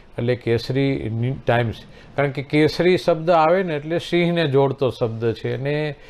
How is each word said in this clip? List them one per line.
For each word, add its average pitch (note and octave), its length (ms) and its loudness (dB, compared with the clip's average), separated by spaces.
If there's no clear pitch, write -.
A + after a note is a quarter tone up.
એટલે A#2+ 160 -2
કેસરી C3 800 -2
ન્યૂ A#2 220 -2
ટાઇમ્સ. A#2 280 0
કારણ C#3+ 140 0
કે C3+ 120 -6
કેસરી D#3 560 2
શબ્દ E3 320 0
આવે E3+ 320 4
ને F3 120 -4
એટલે D#3 240 -4
સિંહને E3+ 480 0
જોડતો C3+ 440 2
શબ્દ A2+ 420 -2
છે A#2+ 220 -6
અને D3 400 -4